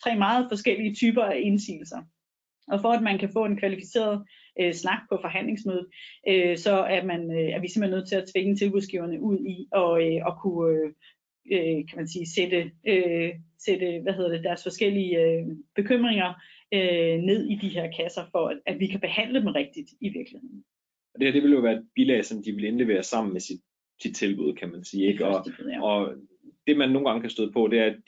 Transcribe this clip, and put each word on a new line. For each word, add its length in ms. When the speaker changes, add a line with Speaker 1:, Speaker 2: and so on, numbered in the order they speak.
Speaker 1:
tre 140
meget 340
forskellige 440
typer 280
af 200
indsigelser. 560
Og 80
for 80
at 140
man 160
kan 140
få 120
en 120
kvalificeret, 680
øh, 120
snak 260
på 120
forhandlingsmødet, 640
øh, 280
så 160
er 320
man, 260
øh, 180
er 120
vi 80
simpelthen 300
nødt 100
til 80
at 180
tvinge 220
tilbudsgiverne 640
ud 180
i 340
at, 180
øh, 200
at 160
kunne, 360
øh, 140
øh, 360
kan 80
man 120
sige, 180
sætte, 440
øh, 440
sætte, 440
hvad 100
hedder 180
det, 140
deres 180
forskellige, 600
øh, 240
bekymringer, 600
øh, 440
ned 280
i 80
de 140
her 240
kasser, 300
for 160
at, 180
at 140
vi 60
kan 140
behandle 400
dem 80
rigtigt 400
i 80
virkeligheden. 560
Speaker 2:
Og 60
det 60
her, 60
det 100
vil 100
jo 80
være 140
et 200
bilag, 300
som 180
de 100
vil 120
indlevere 380
sammen 300
med 80
sit, 200
sit 140
tilbud, 380
kan 160
man 140
sige, 220
Speaker 1:
Det 60
Speaker 2:
ikke? 140
Og, 80
Speaker 1:
første 280
bud, 80
ja. 120
Speaker 2:
og 320
det, 100
man 140
nogle 180
gange 120
kan 100
støde 220
på, 180
det 80
er, 80
at 100